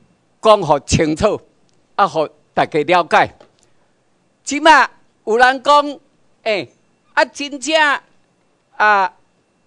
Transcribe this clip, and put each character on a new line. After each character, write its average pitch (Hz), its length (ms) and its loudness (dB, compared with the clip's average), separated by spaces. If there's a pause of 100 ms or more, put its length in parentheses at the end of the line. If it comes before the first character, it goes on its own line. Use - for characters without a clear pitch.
(400)
讲 214 220 4
互 147 180 0
清 156 340 -2
楚， 180 240 -2 (580)
啊， 196 120 0
互 151 180 -4 (280)
大 147 100 0
家 151 180 -2
了 170 280 0
解。 180 240 0 (1080)
即 277 160 -8
马 294 320 4 (360)
有 220 100 -2
人 254 260 0
讲， 294 380 0 (440)
欸， 196 220 -6 (460)
啊， 302 140 0
真 285 340 -14
正 294 400 -2 (720)
啊， 202 400 0 (520)